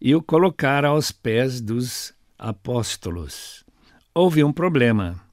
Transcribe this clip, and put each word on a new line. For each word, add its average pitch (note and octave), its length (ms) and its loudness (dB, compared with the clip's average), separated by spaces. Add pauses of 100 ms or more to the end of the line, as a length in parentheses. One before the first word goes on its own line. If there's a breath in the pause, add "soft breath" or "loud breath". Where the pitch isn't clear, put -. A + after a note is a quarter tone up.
e C3 140 2
o E3 80 2
colocar D3+ 640 2
aos D3 260 0
pés B2+ 480 -2
dos A#2 540 -6 (240)
apóstolos. G#2 1200 -8 (520 soft breath)
Houve E3 280 4
um D3 100 4
problema. A#2 680 0 (120)